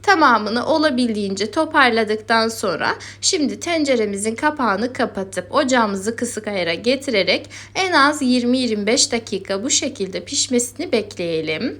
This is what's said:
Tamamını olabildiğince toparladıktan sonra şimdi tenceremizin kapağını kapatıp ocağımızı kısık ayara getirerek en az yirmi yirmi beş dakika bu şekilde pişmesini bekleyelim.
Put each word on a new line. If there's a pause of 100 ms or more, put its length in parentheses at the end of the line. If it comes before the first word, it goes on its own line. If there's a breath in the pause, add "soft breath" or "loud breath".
(120)
Tamamını
olabildiğince
toparladıktan
sonra (260 loud breath)
şimdi
tenceremizin
kapağını
kapatıp
ocağımızı
kısık
ayara
getirerek (260 loud breath)
en
az
yirmi
yirmi
beş
dakika
bu
şekilde
pişmesini
bekleyelim.